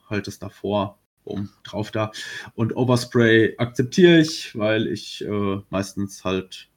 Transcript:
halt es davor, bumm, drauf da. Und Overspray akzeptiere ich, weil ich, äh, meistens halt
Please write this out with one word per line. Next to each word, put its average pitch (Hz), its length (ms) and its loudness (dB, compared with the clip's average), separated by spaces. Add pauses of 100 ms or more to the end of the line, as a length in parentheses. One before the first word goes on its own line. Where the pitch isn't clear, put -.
halt 104 200 -6
es 104 100 -14
davor, 98 600 -6 (240)
bumm, 101 260 -10 (140)
drauf - 260 -8
da. 110 220 -4 (420)
Und 113 220 -4
Overspray 117 840 4
akzeptiere 165 600 6
ich, - 360 -2
weil 110 300 0
ich, - 400 -8
äh, 101 360 -2 (100)
meistens 98 520 -6
halt 95 540 -6